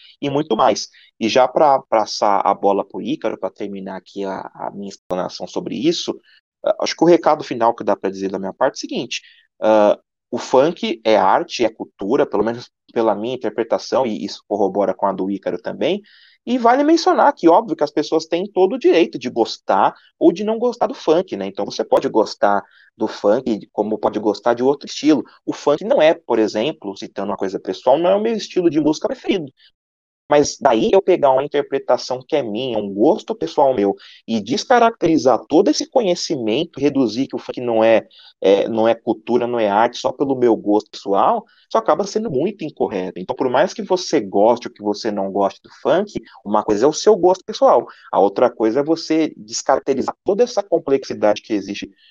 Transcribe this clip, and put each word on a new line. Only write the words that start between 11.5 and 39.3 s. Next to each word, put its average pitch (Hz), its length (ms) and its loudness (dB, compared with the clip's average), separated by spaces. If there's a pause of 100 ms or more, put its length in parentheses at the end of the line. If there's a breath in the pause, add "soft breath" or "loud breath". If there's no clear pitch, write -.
é 110 40 2
cultura, 110 580 -4
pelo 104 180 -2
menos 117 260 -8 (220)
pela 113 220 2
minha 110 200 -6
interpretação, 113 680 -4
e 110 200 -6
isso - 220 -12
corrobora 98 480 -2
com - 120 -4
a 98 60 0
do 95 180 -6
Ícaro 90 300 -6
também, 113 420 -6 (440 soft breath)
e 240 100 -2
vale 247 260 4
mencionar 320 520 2
que, - 140 2
óbvio, 175 280 4
que - 80 -2
as 143 60 -2
pessoas 156 360 -2
têm 180 240 -4
todo 190 240 2
o 262 40 -4
direito 240 400 2
de 123 100 -8
gostar 110 640 0 (240 soft breath)
ou 170 140 4
de 175 100 -6
não 220 160 -4
gostar 226 280 -2
do 214 80 -6
funk, 170 420 -2
né? 98 100 -6
Então 98 180 -8
você - 200 -6
pode 135 240 0
gostar 101 540 0 (340 soft breath)
do 117 100 -4
funk, 113 640 -2
como 107 260 -2
pode - 200 -2
gostar 110 360 0
de 120 80 -4
outro 135 260 0
estilo. - 340 2 (220 loud breath)
O - 80 -4
funk - 320 -2
não 233 160 0
é, 160 140 6
por 123 240 -2
exemplo, 107 580 -2
citando 101 340 -8
uma 98 60 -6
coisa 95 240 -6
pessoal, 127 380 0
não 175 120 0
é 196 40 4
o 202 80 0
meu 226 120 -2
estilo 180 360 -2
de 147 100 0
música 151 260 0
preferido. 214 460 -6 (800 soft breath)
Mas 147 300 2
daí 131 320 2
eu 190 100 4
pegar 147 300 2
uma 135 100 2
interpretação 135 800 -4
que - 120 -4
é 143 60 0
minha, 113 360 -6
um 101 160 -6
gosto 139 400 0
pessoal 143 400 0
meu, 101 220 0 (320 loud breath)
e 113 120 -2
descaracterizar 160 1080 2
todo 185 200 4
esse 294 220 -2
conhecimento, 165 880 -2
reduzir 135 480 0
que - 80 -10
o 120 40 -8
funk - 220 -12
não 117 220 0
é, 113 240 4 (340 soft breath)
é, 98 280 4
não 113 180 0
é 113 80 4
cultura, 117 540 -2